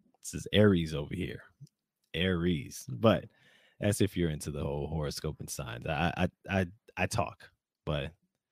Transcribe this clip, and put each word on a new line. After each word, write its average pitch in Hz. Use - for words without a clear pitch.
this -
is 78
Aries 90
over 73
here. -
Aries." 87
But 110
that's 101
if 101
you're 85
into 76
the 71
whole 73
horoscope 78
and -
signs. -
I, 80
I, 92
I 90
I 92
talk, -
but 76